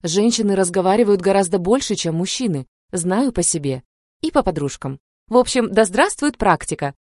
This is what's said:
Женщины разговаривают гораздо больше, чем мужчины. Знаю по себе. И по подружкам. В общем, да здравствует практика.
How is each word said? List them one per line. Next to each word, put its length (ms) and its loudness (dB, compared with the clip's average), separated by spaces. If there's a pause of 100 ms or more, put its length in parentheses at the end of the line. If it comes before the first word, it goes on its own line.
Женщины 520 2
разговаривают 640 2
гораздо 400 2
больше, 360 0
чем 200 -4
мужчины. 520 -4 (260)
Знаю 400 0
по 80 -2
себе. 420 -2 (380)
И 100 -4
по 120 0
подружкам. 560 -6 (280)
В 100 2
общем, 340 0
да 140 4
здравствует 520 0
практика. 640 -2